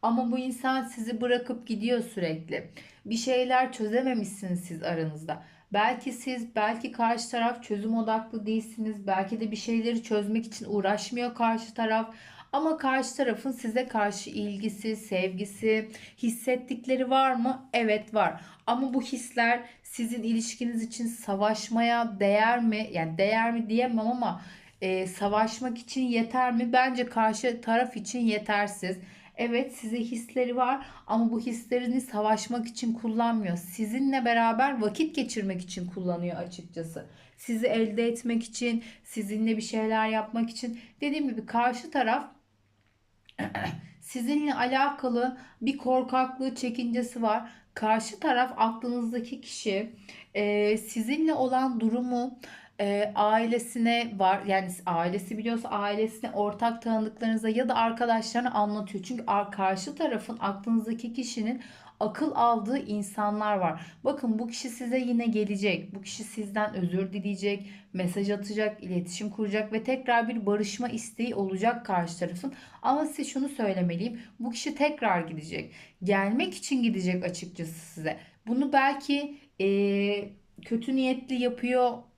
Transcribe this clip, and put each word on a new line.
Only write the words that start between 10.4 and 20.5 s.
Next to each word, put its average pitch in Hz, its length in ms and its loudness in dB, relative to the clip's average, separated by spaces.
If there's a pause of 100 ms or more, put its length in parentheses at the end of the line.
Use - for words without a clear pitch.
için - 220 -12
uğraşmıyor 214 680 0
karşı 226 400 0
taraf. 226 400 0 (380)
Ama 311 240 2
karşı 269 400 0
tarafın 247 360 0
size 240 360 -2
karşı 208 420 -2
ilgisi, 208 680 -4
sevgisi, 208 920 0 (300)
hissettikleri 254 920 0
var 262 240 6
mı? 254 380 0
Evet, 214 420 2
var. 190 260 2 (260)
Ama 247 280 0
bu 262 80 2
hisler 240 640 0 (180)
sizin 233 400 -4
ilişkiniz 226 600 0